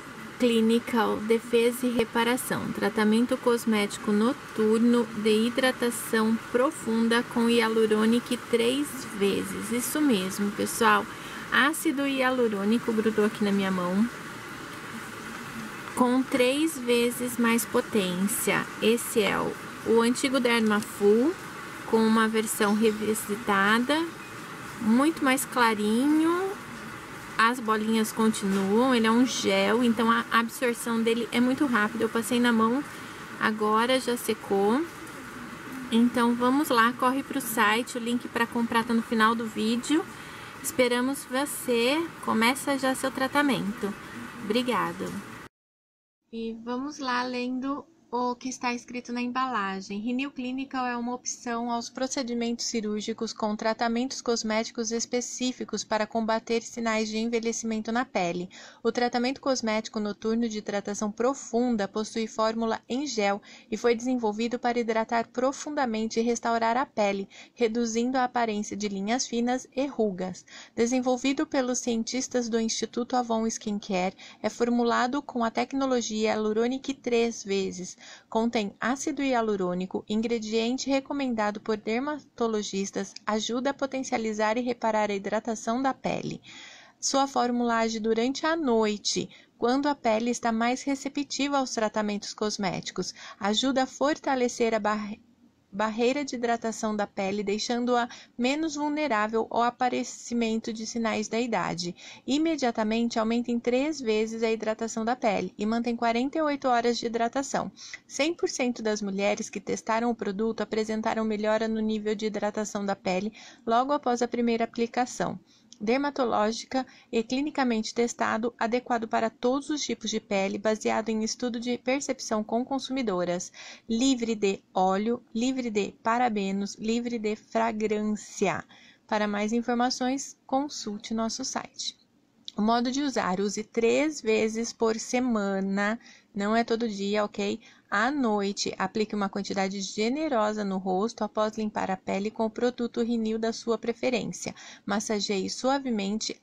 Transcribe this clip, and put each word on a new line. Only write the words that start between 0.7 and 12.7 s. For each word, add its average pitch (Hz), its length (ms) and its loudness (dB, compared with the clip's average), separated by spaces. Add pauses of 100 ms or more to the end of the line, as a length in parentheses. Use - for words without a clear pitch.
Defesa 226 680 2
e 247 40 2
Reparação. 233 840 0
Tratamento 214 640 4
cosmético 220 760 2
noturno 226 920 4 (180)
de 220 240 4
hidratação 240 920 0 (160)
profunda 233 680 2 (120)
com 233 160 4
hialuronic 220 840 4 (140)
três 247 360 2 (320)
vezes. 190 540 0
Isso 247 280 -2
mesmo, 202 520 2
pessoal. 208 520 2 (460)
Ácido 277 560 2
hialurônico 240 880 2